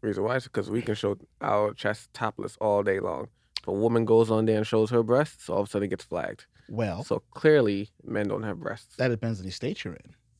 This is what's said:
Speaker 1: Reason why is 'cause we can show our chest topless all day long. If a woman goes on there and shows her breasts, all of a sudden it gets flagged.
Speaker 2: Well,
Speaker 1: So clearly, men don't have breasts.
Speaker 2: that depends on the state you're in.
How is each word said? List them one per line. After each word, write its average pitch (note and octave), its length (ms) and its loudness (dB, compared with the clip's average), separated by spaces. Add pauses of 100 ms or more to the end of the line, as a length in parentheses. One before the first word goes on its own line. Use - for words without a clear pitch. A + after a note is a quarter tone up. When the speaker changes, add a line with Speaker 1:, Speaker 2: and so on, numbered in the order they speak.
Speaker 1:
Reason G2 220 -2
why A#2 140 0
is B2+ 120 -4
'cause G2 220 -4
we A2 120 0
can G#2+ 120 -2
show G2+ 240 -2 (220)
our G#2 340 2
chest - 400 -4
topless G#2 460 -6
all G#2 220 2
day G2 180 2
long. E2+ 280 -6 (320)
If - 80 -10
a F#2 40 -2
woman A#2 320 2
goes A2+ 260 6
on A2 160 2
there A2 120 4
and G#2+ 80 0
shows A2 240 2
her A#2+ 120 2
breasts, B2 480 0
all F#2+ 120 0
of G2+ 60 -2
a - 20 -16
sudden G2+ 160 -2
it - 40 -4
gets F#2 140 -6
flagged. - 420 -8 (220)
Speaker 2:
Well, G#2+ 360 -4
Speaker 1:
So A2+ 140 -4 (140)
clearly, A2 580 2 (140)
men G#2 240 -2
don't G2+ 160 -4
have G2 160 -8
breasts. - 360 -10
Speaker 2:
that B2+ 120 2
depends A2+ 320 -2
on F#2 60 -10
the F#2+ 60 -8
state - 320 -6
you're E2+ 100 -8
in. - 200 -20 (260)